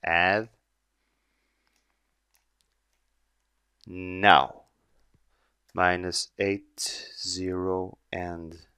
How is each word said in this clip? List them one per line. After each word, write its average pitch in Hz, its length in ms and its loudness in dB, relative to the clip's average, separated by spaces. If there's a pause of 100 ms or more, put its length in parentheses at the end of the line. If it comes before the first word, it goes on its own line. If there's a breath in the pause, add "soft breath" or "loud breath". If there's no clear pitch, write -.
Add. 92 460 0 (3500)
Now, 90 760 4 (1080)
minus 90 640 0
eight - 760 -4 (120)
zero 92 760 -6 (140)
and 85 460 -10 (200)